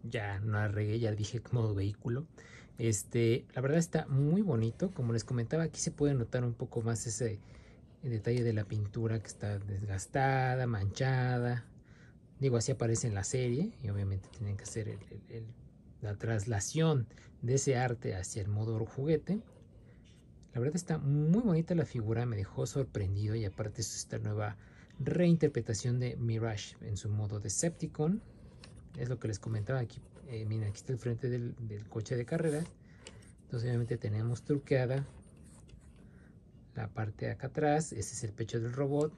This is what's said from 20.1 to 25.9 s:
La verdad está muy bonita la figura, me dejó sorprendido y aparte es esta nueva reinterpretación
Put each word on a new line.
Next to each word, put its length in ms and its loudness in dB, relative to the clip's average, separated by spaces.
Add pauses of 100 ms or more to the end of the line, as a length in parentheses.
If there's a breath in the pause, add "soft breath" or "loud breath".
La 80 0
verdad 140 0
está 240 0
muy 420 4
bonita 320 4
la 120 4
figura, 420 0
me 80 0
dejó 320 -2
sorprendido 680 0
y 100 0
aparte 360 -4
es 140 -4
esta 240 -6
nueva 360 -2 (440 loud breath)
reinterpretación 1000 4